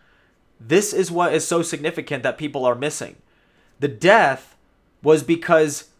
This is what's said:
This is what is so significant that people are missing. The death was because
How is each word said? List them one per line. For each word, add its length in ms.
This 340
is 180
what 240
is 120
so 160
significant 600
that 160
people 260
are 100
missing. 420
The 80
death 680
was 200
because 760